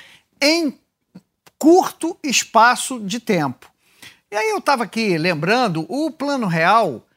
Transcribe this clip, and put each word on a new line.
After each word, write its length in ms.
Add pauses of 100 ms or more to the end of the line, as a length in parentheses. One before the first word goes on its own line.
(380)
em 360 (840)
curto 640
espaço 800
de 200
tempo. 500 (600)
E 60
aí 140
eu 100
tava 240
aqui 320
lembrando, 720
o 220
Plano 360
Real, 600 (100)